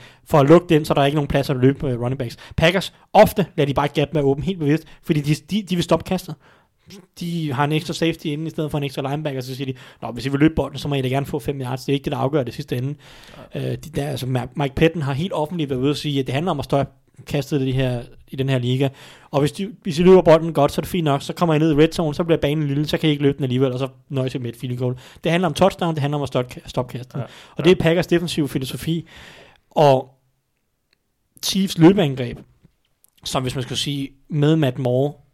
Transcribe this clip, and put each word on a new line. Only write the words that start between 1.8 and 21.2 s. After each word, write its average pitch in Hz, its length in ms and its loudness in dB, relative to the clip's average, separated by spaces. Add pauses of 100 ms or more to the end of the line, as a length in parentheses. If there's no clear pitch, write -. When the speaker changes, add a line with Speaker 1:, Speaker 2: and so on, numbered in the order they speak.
Speaker 1:
øh, 120 120 -4
running 127 180 -4
backs. 120 180 -8 (200)
Packers 175 380 0 (180)
ofte 202 340 4 (100)
lader 143 100 2
de 139 80 -2
bare 143 140 0
gap 143 260 0
være 147 100 2
åben 139 200 2
helt 190 140 -4
bevidst, 156 260 0 (180)
fordi 151 180 0
de, 147 140 0
de, 202 280 -4
de 185 120 -4
vil 170 100 0
stoppe 165 200 0
kastet. 180 300 -6 (840)
De 170 320 -4
har 143 120 2
en 147 80 0
ekstra 165 220 -2
safety 165 320 -4
inden, 156 200 -6
i 156 40 -6
stedet 156 200 -6
for 156 80 -4
en 143 60 -4
ekstra 135 260 -6
linebacker, 147 300 -6
så 127 140 -10
siger 131 180 -8
de, 127 60 -10 (240)
"Nå, 113 100 -10
hvis 120 140 -8
I - 20 -2
vil 139 120 -2
løbe 160 140 4
bolden, 135 240 -4
så 147 100 -8
må 143 60 -2
I 135 80 0
da 127 60 -2
gerne 135 180 -2
få 151 120 -6
fem 139 220 -6
yards. 127 240 -8
Det 139 80 -2
er - 20 4
ikke 139 100 -4
det, 147 80 -4
der 131 60 -6
afgør 135 240 0
det 123 120 -8
sidste 143 220 -8
ende." 135 180 -6 (600)
Speaker 2:
Ja. 143 60 -6 (120)
Speaker 1:
Øh, 123 60 -8
de 151 120 -16
der, 147 180 -6
altså, 127 180 -8
Ma-, 127 260 -4 (100)
Mike 139 120 -4
Petten 165 280 2
har 139 100 -4
helt 165 200 -4
offentligt 151 380 -4
været 127 100 -2
ude 139 100 2
at 139 60 -2
sige, 139 240 -2
at 131 60 -4
det 127 80 -6
handler 170 160 -2
om 147 80 -2
at 143 60 -6
stoppe 139 280 -2 (340)
kastet 143 360 -2
i - 20 0
det 131 100 -2
her, 127 280 -2 (260)
i - 80 -12
den 131 120 -2
her 135 100 2
liga. 127 300 0 (420)
Og 143 100 2
hvis 147 120 2
de, 196 200 -8 (100)
hvis 156 160 -4
I 180 40 2
løber 185 200 10
bolden 165 300 6
godt, 147 200 2
så - 80 -2
er - 20 -8
det - 80 -10
fint 175 140 -2
nok. 139 180 2